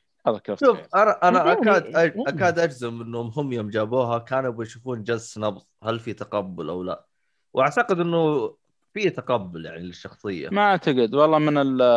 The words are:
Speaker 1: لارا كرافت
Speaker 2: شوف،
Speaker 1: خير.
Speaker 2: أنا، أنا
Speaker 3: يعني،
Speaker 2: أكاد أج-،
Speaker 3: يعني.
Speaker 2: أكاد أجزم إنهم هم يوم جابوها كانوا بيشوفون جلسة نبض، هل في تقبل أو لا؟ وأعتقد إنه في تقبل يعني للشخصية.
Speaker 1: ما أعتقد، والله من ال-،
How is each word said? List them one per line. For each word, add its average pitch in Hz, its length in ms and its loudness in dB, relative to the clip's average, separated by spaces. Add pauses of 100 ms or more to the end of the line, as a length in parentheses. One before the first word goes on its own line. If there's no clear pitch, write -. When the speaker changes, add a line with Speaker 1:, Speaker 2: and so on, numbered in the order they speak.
(260)
Speaker 1:
لارا 110 140 0
كرافت - 260 -4
Speaker 2:
شوف، 226 120 4
Speaker 1:
خير. 156 180 -16
Speaker 2:
أنا، 202 340 4
أنا 180 160 4
Speaker 3:
يعني، 440 160 4
Speaker 2:
أكاد 196 220 4
أج-، 120 120 -12
Speaker 3:
يعني. 170 320 2
Speaker 2:
أكاد 175 320 0
أجزم 120 420 -4
إنهم 117 340 -8
هم 143 180 -4
يوم 110 160 -4
جابوها 117 500 0
كانوا 131 320 -2
بيشوفون 113 520 -10
جلسة 110 380 -6
نبض، 107 200 -4 (220)
هل 113 160 -4
في 113 140 -10
تقبل 95 560 -6
أو 90 140 -6
لا؟ 92 220 -8 (480)
وأعتقد 165 460 0
إنه 160 560 0 (380)
في 202 160 -2
تقبل 92 560 -4
يعني 82 180 -12
للشخصية. 87 680 -10
Speaker 1:
ما 202 120 0
أعتقد، 147 540 2
والله 151 240 6
من 151 180 2
ال-، 135 240 2 (160)